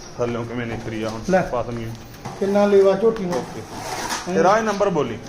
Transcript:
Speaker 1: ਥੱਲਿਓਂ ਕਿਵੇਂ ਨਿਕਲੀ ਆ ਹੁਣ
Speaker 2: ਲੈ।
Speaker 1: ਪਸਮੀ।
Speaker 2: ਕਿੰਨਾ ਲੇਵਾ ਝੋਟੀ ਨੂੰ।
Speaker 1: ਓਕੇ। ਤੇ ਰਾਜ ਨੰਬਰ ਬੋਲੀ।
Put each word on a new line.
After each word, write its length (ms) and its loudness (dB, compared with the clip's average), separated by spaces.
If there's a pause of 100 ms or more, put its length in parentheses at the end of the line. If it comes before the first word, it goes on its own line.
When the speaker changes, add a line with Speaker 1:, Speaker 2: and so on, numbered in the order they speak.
(180)
Speaker 1:
ਥੱਲਿਓਂ 260 -2
ਕਿਵੇਂ 220 -6
ਨਿਕਲੀ 360 -6
ਆ 60 -4
ਹੁਣ 120 -6 (100)
Speaker 2:
ਲੈ। 100 4
Speaker 1:
ਪਸਮੀ। 460 -4 (540)
Speaker 2:
ਕਿੰਨਾ 260 4
ਲੇਵਾ 260 8
ਝੋਟੀ 320 2
ਨੂੰ। 100 -2
Speaker 1:
ਓਕੇ। 280 -6 (720)
ਤੇ 80 4
ਰਾਜ 200 6
ਨੰਬਰ 260 0
ਬੋਲੀ। 300 0 (100)